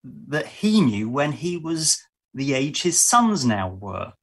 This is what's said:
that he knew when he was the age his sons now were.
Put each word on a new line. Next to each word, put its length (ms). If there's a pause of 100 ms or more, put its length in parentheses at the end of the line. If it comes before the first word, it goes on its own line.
that 440
he 340
knew 260
when 260
he 220
was 460 (320)
the 220
age 260
his 180
sons 460
now 240
were. 540